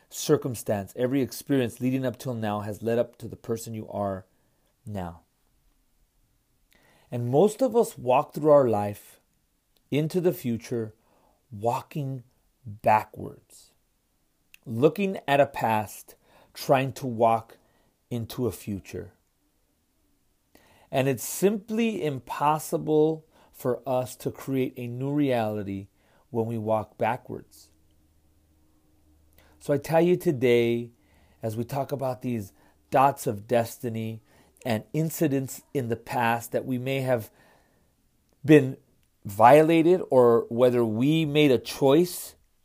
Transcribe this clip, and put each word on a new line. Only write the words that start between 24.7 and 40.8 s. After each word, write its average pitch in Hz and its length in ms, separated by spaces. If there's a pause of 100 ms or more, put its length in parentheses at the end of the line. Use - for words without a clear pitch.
a 123 100
new 123 240
reality 107 800 (420)
when 113 160
we 117 100
walk 107 400
backwards. - 720 (1900)
So - 160
I 139 40
tell 165 220
you 175 160
today, 120 760 (520)
as 113 140
we 117 80
talk 139 260
about 131 320
these 117 300 (400)
dots 139 340
of 110 220
destiny 113 720 (440)
and 113 280
incidents 151 720 (120)
in 127 140
the 113 80
past 117 560
that 120 120
we 127 140
may 131 220
have 127 300 (1120)
been 135 320 (480)
violated, 156 840
or 120 400
whether 120 360